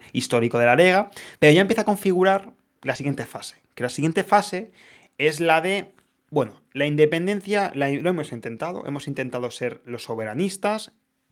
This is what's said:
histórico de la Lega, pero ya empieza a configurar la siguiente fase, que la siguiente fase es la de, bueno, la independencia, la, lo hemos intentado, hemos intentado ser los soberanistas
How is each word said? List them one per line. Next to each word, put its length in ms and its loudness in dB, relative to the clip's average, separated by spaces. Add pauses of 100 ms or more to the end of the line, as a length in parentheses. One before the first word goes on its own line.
(120)
histórico 480 0
de 60 4
la 100 6
Lega, 340 4 (300)
pero 120 8
ya 100 6
empieza 200 0
a 40 -2
configurar 640 2 (300)
la 120 -4
siguiente 320 -6
fase, 300 -16 (180)
que 80 -8
la 60 -2
siguiente 340 -2
fase 480 0 (480)
es 220 0
la 200 4
de, 320 -4 (380)
bueno, 320 -4 (100)
la 140 -2
independencia, 880 0
la, 160 -2
lo 200 -2
hemos 200 -4
intentado, 560 -10
hemos 220 -8
intentado 420 -6
ser 340 -8
los 200 -12
soberanistas 880 -4 (400)